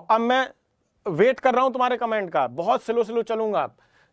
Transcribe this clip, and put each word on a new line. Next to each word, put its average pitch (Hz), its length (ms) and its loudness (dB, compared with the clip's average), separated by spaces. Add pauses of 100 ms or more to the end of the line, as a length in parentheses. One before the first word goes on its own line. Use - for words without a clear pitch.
अब 220 140 4
मैं 254 260 0 (600)
वेट 208 340 2
कर 254 140 2
रहा 254 100 4
हूं 269 60 2
तुम्हारे 247 260 0
कमेंट 220 340 -4
का, 143 180 2
बहुत 170 340 -2
स्लो 233 220 -2
स्लो 226 180 -2
चलूंगा। 214 460 -2 (440)